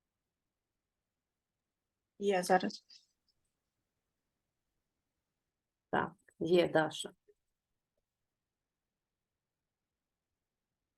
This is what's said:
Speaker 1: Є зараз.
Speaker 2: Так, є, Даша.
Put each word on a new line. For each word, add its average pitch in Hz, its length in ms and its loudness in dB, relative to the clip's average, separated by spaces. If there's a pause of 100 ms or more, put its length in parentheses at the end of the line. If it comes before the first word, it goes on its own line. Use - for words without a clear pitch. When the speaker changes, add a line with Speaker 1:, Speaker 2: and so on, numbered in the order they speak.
(2250)
Speaker 1:
Є 196 240 0
зараз. 185 420 0 (3000)
Speaker 2:
Так, - 220 -2 (260)
є, 170 300 2
Даша. 156 440 -2 (3750)